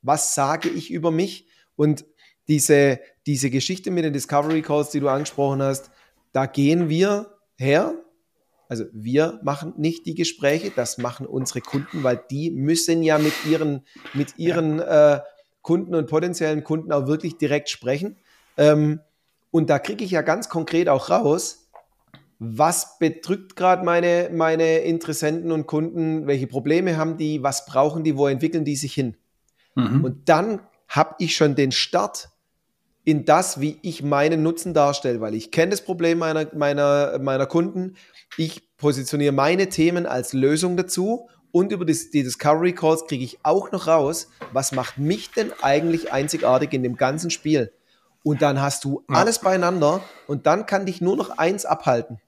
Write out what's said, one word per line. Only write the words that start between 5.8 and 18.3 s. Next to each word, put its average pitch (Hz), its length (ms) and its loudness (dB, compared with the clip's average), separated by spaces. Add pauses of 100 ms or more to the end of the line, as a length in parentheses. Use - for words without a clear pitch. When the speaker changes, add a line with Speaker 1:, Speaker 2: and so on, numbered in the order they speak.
Speaker 1:
da 131 120 0
gehen 147 460 2
wir 202 480 0 (180)
her. 147 380 2 (760)
Also 110 240 -6
wir 131 500 0
machen 143 340 -6
nicht 165 300 -4
die 165 80 -8
Gespräche, 160 600 -2
das 120 220 -4
machen 123 300 -8
unsere 131 340 -6
Kunden, 143 440 -8
weil 123 260 0
die 151 200 -4
müssen 165 520 0
ja 156 160 4
mit 151 160 2 (120)
ihren, 151 380 -2 (300)
mit 139 240 -4
ihren, 165 400 0
äh, 151 420 6 (400)
Kunden 180 340 0
und 156 140 0
potenziellen 156 560 -2
Kunden 160 260 -4
auch 143 160 0
wirklich 156 300 -4
direkt 147 320 0
sprechen. 147 480 -4 (400)